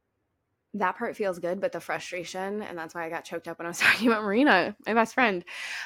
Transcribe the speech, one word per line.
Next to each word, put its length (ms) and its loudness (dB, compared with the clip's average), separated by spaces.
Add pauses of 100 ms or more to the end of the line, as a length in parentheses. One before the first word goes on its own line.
(760)
that 220 0
part 200 -4
feels 220 0
good, 200 -2
but 120 0
the 80 -6
frustration, 840 -6
and 160 -10
that's 160 -10
why 120 -6
I 40 -6
got 160 -6
choked 220 -8
up 120 -8
when 60 -8
I 40 -4
was 100 -6
<laughs> 0 -
talking 280 4
about 160 2
Marina, 520 4 (100)
my 80 0
best 220 4
friend, 280 2 (420)